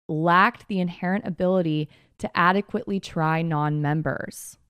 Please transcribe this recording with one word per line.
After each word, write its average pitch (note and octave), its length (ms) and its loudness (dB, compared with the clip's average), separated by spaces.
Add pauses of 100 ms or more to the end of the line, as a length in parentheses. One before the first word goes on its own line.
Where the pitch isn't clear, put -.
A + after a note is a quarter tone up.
lacked E3+ 580 2
the F#3+ 120 -2
inherent F3+ 480 -2
ability E3+ 600 0 (300)
to - 180 -8
adequately G3 640 0
try D#3+ 440 -2
non-members. D3+ 1120 -2 (120)